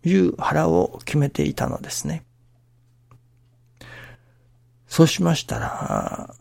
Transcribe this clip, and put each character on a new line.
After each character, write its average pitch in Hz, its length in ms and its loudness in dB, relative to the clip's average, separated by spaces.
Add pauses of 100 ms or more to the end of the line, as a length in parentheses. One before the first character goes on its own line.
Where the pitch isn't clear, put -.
い 175 120 2
う 92 200 4
腹 82 320 0
を 85 380 2
決 - 100 -2
め 143 140 2
て - 160 -2
い - 80 -2
た - 140 -4
の - 120 -6
で - 100 -14
す - 160 -8
ね。 160 160 -6 (2750)
そ - 180 6
う - 20 10
し 185 160 0
ま 170 120 4
し - 100 -4
た - 140 -8
ら、 - 840 -6